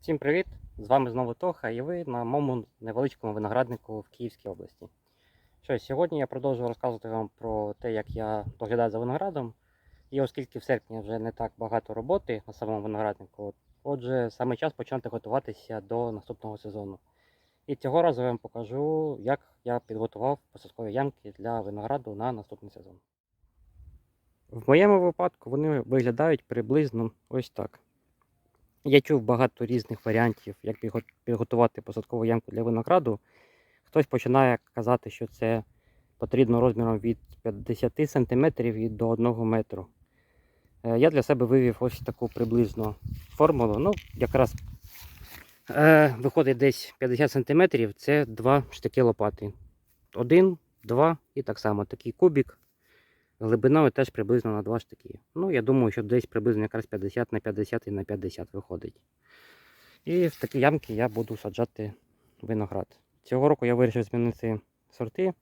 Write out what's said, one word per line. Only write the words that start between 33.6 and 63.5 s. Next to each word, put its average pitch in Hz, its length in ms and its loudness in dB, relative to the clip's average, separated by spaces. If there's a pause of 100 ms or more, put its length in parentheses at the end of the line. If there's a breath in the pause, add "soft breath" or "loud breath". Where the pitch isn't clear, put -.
Хтось 151 220 2
починає 127 520 4 (160)
казати, 117 360 -2
що - 160 -12
це 113 380 -2 (540)
потрібно 120 420 2
розміром 113 380 0
від 113 200 -4 (240)
п'ятдесяти 113 640 -4
сантиметрів 123 680 0
і 110 140 -4
до 110 200 -2
одного 113 360 0
метру. 110 420 -2 (960)
Е, 117 160 0
я 151 120 6
для 143 120 2
себе 123 240 2
вивів 123 340 4
ось 127 200 -2
таку 120 280 -6
приблизну 113 640 0 (360)
формулу. 127 480 2
Ну, 180 140 2 (220)
якраз, 127 400 2 (1160 loud breath)
е, 151 480 8
виходить 131 380 2
десь 127 420 0
п'ятдесят 127 320 2
сантиметрів, 139 640 2
це 147 320 0
два 123 440 2
штики - 320 -2
лопати. 104 500 0 (600)
Один, 170 440 6 (260)
два 143 340 2 (160)
і 135 80 -6
так 107 160 -6
само 104 260 0
такий - 280 -10
кубик. 151 460 4 (840)
Глибиною 123 500 4
теж - 200 0
приблизно 113 420 0
на 104 100 -2
два 110 160 -2
штики. - 400 -14 (160)
Ну, 185 160 -4
я 127 120 0
думаю, 127 280 4
що 117 120 -6
десь 117 240 0
приблизно 107 360 0
якраз 107 240 -4
п'ятдесят 101 460 -4
на 107 80 -2
п'ятдесят 107 460 -4
і 101 40 -8
на 98 140 -6
п'ятдесят 92 480 -8
виходить. - 480 -12 (1040 soft breath)
І 170 220 2
в - 140 -4
такі - 180 -4
ямки 139 360 2
я 117 140 2
буду 110 280 -4
саджати 107 560 -6 (500)
виноград. 104 440 -4 (360)
Цього 131 260 2
року 147 180 2